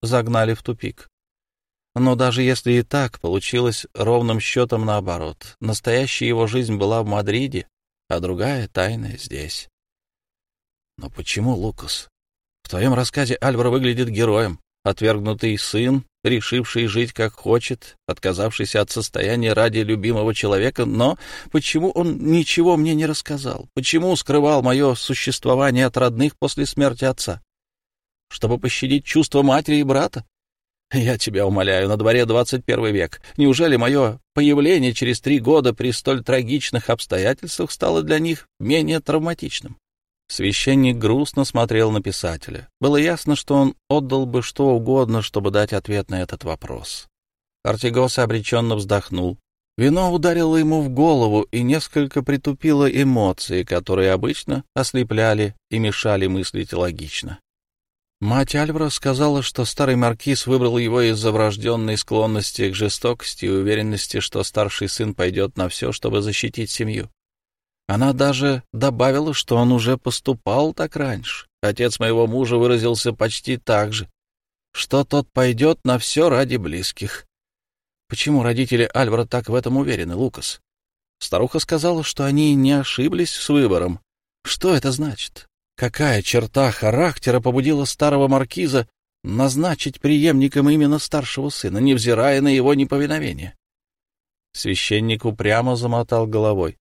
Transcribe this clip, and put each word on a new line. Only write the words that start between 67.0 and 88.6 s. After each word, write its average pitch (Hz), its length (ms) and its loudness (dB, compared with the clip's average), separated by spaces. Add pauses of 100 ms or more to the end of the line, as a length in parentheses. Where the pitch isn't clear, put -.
Она 123 260 2
даже 139 580 0
добавила, 135 600 0
что - 240 -2
он 120 140 4
уже 123 260 2
поступал 131 760 -2
так 160 220 -6
раньше. 113 520 -6 (140)
Отец 113 380 -2
моего 113 280 2
мужа 120 300 0
выразился 117 540 2
почти 113 460 -4
так 107 340 0
же, 107 160 -6 (640)
что - 320 0
тот 143 300 -2
пойдет 127 500 2
на 127 140 2
все 156 320 2
ради 127 280 2
близких. 92 680 -8 (840)
Почему 139 360 0
родители 120 500 2
Альвара 117 320 0
так 117 240 -4
в 113 60 0
этом 123 220 0
уверены, 95 380 -2
Лукас? - 460 -6 (580)
Старуха 113 380 -2
сказала, 160 460 0
что - 200 -4
они 147 300 4
не 135 180 6
ошиблись 143 600 0
с - 180 -6
выбором. 92 500 2 (460)
Что 180 300 0
это 139 160 0
значит? 135 560 -8 (280)
Какая 123 460 0
черта 120 500 2
характера 123 680 0
побудила 131 460 0
старого 143 420 2
маркиза 135 600 0 (360)